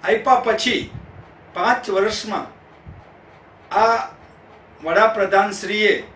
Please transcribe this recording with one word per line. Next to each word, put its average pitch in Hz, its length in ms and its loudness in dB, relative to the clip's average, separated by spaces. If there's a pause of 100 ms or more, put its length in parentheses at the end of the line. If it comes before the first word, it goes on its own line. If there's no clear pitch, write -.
આપ્યા 220 300 2
પછી 226 560 0 (640)
પાંચ 233 360 0
વર્ષમાં 202 560 -2 (1300)
આ 226 300 2 (760)
વડાપ્રધાનશ્રીએ 202 1300 2